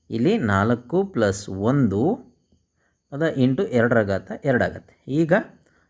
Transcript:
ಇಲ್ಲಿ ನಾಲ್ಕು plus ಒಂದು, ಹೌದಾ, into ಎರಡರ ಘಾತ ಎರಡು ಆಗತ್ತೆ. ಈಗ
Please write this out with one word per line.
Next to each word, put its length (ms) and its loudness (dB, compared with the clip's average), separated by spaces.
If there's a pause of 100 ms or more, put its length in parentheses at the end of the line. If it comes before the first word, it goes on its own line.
ಇಲ್ಲಿ 280 0
ನಾಲ್ಕು 800 0
plus 360 0
ಒಂದು, 640 0 (960)
ಹೌದಾ, 220 -2
into 340 0
ಎರಡರ 360 2
ಘಾತ 280 -4 (140)
ಎರಡು 180 2
ಆಗತ್ತೆ. 440 -8
ಈಗ 260 0 (560)